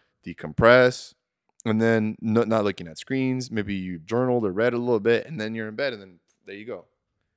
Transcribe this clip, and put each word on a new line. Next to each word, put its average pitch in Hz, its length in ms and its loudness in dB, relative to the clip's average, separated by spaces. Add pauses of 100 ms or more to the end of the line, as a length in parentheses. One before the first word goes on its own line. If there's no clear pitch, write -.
(260)
decompress, 117 880 4 (520)
and 110 160 2
then 113 400 2
no, 113 220 2
not 107 220 0
looking 95 220 -6
at 78 100 -18
screens. 131 520 -4
Maybe 104 260 -6
you 92 220 -8
journaled 117 480 -2
or 95 60 -2
read 117 220 0
a 120 40 -2
little 120 220 0
bit, 113 260 0
and 151 140 -12
then 110 160 -8
you're 110 140 -10
in 110 60 -16
bed, 135 180 -6
and 104 80 -14
then 92 180 -20 (260)
there 98 100 -16
you 104 100 -16
go. 104 200 -14 (520)